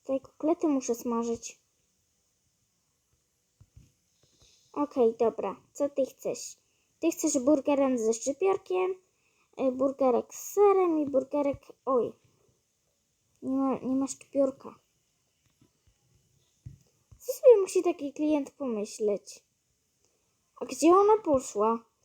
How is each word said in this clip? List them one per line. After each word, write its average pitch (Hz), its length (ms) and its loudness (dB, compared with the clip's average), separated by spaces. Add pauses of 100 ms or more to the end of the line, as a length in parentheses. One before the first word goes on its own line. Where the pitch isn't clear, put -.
Tutaj 269 200 -4
kotlety - 480 -4
muszę 269 260 -2
smażyć. 233 640 -6 (3000)
Okej, 254 460 0
dobra. 214 380 -2 (160)
Co 285 160 -4
ty 277 180 -2
chcesz? - 500 -10 (420)
Ty 330 120 0
chcesz 294 280 -2
burgerem 269 600 2
ze 220 140 0
szczypiorkiem, 370 800 -2 (680)
y, 262 120 0
burgerek 262 600 0
z - 180 -16
serem 381 460 4
i 302 80 -2
burgerek... 277 680 -2 (120)
Oj. 247 280 0 (1300)
Nie 262 140 -4
ma, 269 220 0
nie 262 180 -4
ma 269 100 -2
szczypiorka. - 680 -4 (2500)
Co - 140 -10
sobie 480 280 8
musi 370 220 -2
taki 302 300 -4
klient 302 380 -2
pomyśleć? 214 920 -6 (1160)
A 240 40 -8
gdzie 302 320 4
ona 415 280 4
poszła? 233 680 -2 (120)